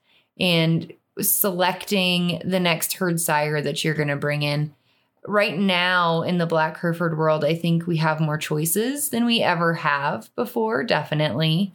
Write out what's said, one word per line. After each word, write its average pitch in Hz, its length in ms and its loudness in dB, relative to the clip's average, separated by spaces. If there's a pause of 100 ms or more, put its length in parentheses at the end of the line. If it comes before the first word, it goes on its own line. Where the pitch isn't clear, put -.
(380)
and 165 540 2 (280)
selecting 180 1200 0
the 185 160 0
next 170 340 0
herd 170 260 0
sire 151 420 0
that 143 200 -4
you're 156 120 0
gonna 147 220 -2
bring 147 260 -2
in. 147 320 -2 (500)
Right 208 320 0
now 180 680 2
in 175 160 0
the 165 80 2
Black 165 320 0
Hereford 170 380 -2
world, 156 280 2
I 156 100 2
think 165 320 0
we 175 120 0
have 156 220 0
more 156 180 0
choices 208 720 -2
than 233 140 0
we 233 160 2
ever 165 340 2
have 151 600 -2
before, 226 480 -2
definitely. 160 920 0